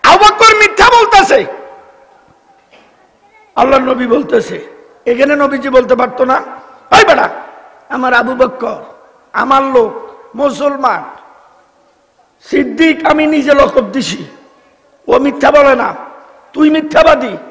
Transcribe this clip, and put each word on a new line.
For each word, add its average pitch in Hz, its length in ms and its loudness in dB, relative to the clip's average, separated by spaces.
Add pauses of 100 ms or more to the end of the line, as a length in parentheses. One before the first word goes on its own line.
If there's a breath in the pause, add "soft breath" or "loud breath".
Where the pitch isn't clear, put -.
আবু 370 220 4
বকর 427 320 4
মিথ্যা 415 300 2 (140)
বলতেছে। 440 440 4 (2000)
আল্লাহর 262 260 2
নবী 254 240 -4
বলতেছে, 226 800 -4 (200)
এখানে 269 300 0
নবীজি 277 320 -2
বলতে 254 280 2
পারতো 247 280 -2
না, 262 180 -2 (560)
"এই 359 60 6
বেটা, 240 240 2 (600)
আমার 254 260 -2
আবু 240 200 0
বকর, 113 480 -4 (500)
আমার 262 300 0
লোক, 254 560 -2 (180)
মুসলমান, 262 680 -4 (1500)
সিদ্দিক 311 560 0
আমি 302 200 0
নিজে 294 280 0
লকব 277 260 2
দিছি, 190 440 -6 (840)
ও - 100 2
মিথ্যা 277 320 0
বলে 285 240 4
না, 240 200 -4 (580)
তুই 302 180 2
মিথ্যাবাদী"? 311 680 0 (140)